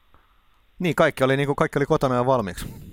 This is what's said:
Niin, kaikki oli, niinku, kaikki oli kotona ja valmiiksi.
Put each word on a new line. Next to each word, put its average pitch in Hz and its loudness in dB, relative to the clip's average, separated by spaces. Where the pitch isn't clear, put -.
Niin, 170 -2
kaikki 151 2
oli, 135 2
niinku, 139 -2
kaikki 151 0
oli 139 2
kotona 139 0
ja 123 2
valmiiksi. 117 0